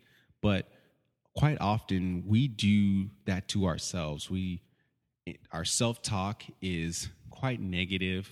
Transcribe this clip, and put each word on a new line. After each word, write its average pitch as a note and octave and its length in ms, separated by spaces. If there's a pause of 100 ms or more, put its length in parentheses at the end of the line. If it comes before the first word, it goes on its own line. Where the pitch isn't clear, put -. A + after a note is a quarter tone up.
(420)
But G2+ 260 (680)
quite D3 240
often, F#2 640
we A#2 220
do G2+ 600 (160)
that F#2 240
to G2 160
ourselves. D#2 640
We, F#2 320 (920)
our D#2+ 100
self-talk A2 800 (180)
is E2+ 460 (220)
quite B2+ 320
negative. F#2 720